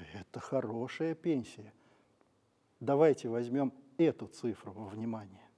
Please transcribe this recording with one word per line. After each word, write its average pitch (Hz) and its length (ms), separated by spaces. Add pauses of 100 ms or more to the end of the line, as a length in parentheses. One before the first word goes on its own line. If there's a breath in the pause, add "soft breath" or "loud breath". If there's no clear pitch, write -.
(140)
это 101 260
хорошая 127 760
пенсия». 123 580 (1040 soft breath)
Давайте 139 500
возьмем 120 440 (240)
эту 139 300
цифру 104 460
во 104 140
внимание. 104 540 (160)